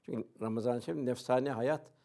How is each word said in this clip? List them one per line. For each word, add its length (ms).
Çünkü 240
Ramazan-ı 400
Şerif 180
nefsani 500
hayat 420